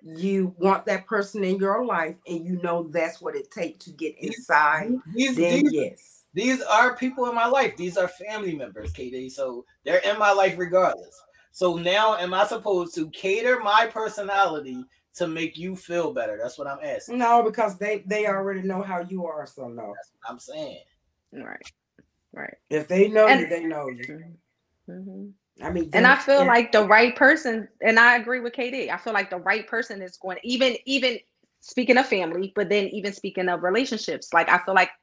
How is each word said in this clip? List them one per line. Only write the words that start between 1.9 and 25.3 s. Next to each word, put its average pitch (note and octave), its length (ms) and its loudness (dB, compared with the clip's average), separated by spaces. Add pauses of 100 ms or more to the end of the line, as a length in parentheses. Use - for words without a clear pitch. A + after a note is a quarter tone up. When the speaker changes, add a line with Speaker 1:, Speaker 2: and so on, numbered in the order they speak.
Speaker 1:
and E3 160 -8
you F3+ 180 -4
know E3+ 220 -2
that's E3 360 -4
what D#3+ 140 -8
it C#3 160 -8
takes - 360 -10
to E3+ 40 -18
get D#3 300 -8
Speaker 2:
These, A3+ 180 -8
Speaker 1:
inside, D#3 540 2 (220)
Speaker 2:
these, B3+ 220 0
Speaker 1:
then C#4+ 260 2
Speaker 2:
these, D4 100 4
Speaker 1:
yes. - 500 -6 (100)
Speaker 2:
these B3+ 300 0
are B3 340 4
people B3+ 320 -4
in A#3+ 60 -4
my A#3 120 2
life. B3+ 300 2
These F3 200 -6
are F#3 100 0
family G3+ 480 -8
members, G#2+ 380 -10
K B2+ 180 -10
D. C3 180 -10
So B2+ 360 -8 (200)
they're F3 140 2
in G3+ 200 0
my G#3 140 4
life F#3+ 260 4
regardless. F3+ 600 0 (300)
So F3 260 0
now G#3 400 2
am F3+ 180 -4
I G#3 120 4
supposed F#3+ 480 -2
to D#3+ 160 -4
cater A#3 500 0
my A3 260 4
personality G3 1000 -2 (320)
to F3 100 -2
make D#3+ 320 -6
you F#3 180 -8
feel E3+ 360 -4
better? A2 280 -4
That's A#2+ 180 -8
what C#3+ 100 -8
I'm C#3 140 -8
asking. A3+ 360 -6
Speaker 1:
No, A#3 240 4
because G#3+ 360 -2
they, G#3 280 -4
they G#3 200 -2
already G3 360 -4
know F#3+ 200 -4
how F#3 200 -6
you F3+ 240 -8
are, D3+ 200 -10
so C3 220 -14
no. A2+ 260 -12
Speaker 2:
That's G2 160 -20 (100)
what A#2 100 -14
I'm B2 80 -16
saying. - 440 -12 (500)
Speaker 3:
Right. - 400 -16 (600)
Right. - 220 -14 (160)
Speaker 1:
If D3+ 180 -2
they G3 200 6
know G#3+ 180 6
Speaker 3:
And C4 140 6
Speaker 1:
you, - 80 -4
they E3+ 160 -4
know D3+ 240 -4
you. B2 160 -12
Speaker 3:
Mm-hmm. - 880 -20
Mm-hmm. F#3+ 340 -14 (360)